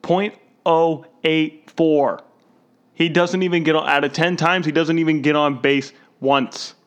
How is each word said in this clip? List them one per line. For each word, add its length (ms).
Point 320
oh 400
eight 540
four. 460
He 140
doesn't 340
even 200
get 120
on, 120
out 160
of 80
ten 240
times, 300
he 60
doesn't 260
even 240
get 140
on 260
base 320
once. 540